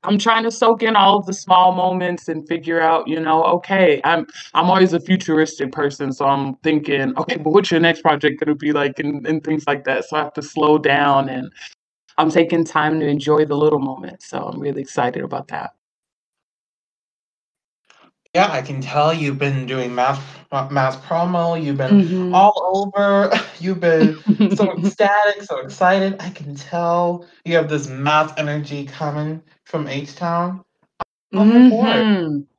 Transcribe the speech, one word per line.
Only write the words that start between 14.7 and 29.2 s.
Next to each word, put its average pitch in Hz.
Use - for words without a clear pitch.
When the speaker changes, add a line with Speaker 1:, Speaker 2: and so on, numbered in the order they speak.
Speaker 1:
excited 123
about -
that. -
Speaker 2:
Yeah, 190
I 139
can 139
tell 147
you've 143
been 139
doing 127
mass, 131
ma-, 135
mass 131
promo, 170
you've 143
been 190
Speaker 1:
Mm-hmm. 180
Speaker 2:
all 196
over, 202
<laughs> -
you've 175
been 160
so 196
Speaker 1:
<laughs> -
Speaker 2:
ecstatic, 202
so 147
excited. 190
I 175
can 143
tell 175
you 170
have 156
this 143
mass 151
energy 147
coming 151